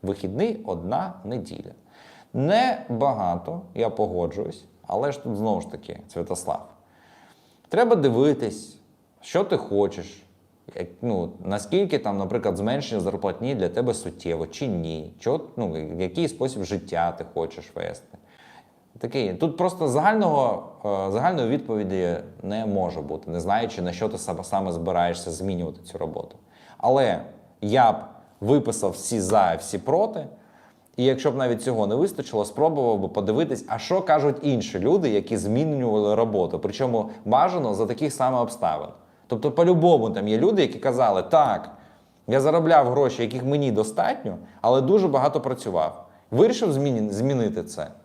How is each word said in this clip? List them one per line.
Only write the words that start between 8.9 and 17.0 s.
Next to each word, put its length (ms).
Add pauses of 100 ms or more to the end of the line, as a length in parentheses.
що 240
ти 120
хочеш, 680 (480)
як, 140 (140)
ну, 300 (120)
наскільки 540
там, 200
наприклад, 380
зменшення 440
зарплатні 540
для 140
тебе 260
суттєво 520
чи 200
ні, 540
що, 200 (160)
ну, 440
який 280
спосіб 360
життя 480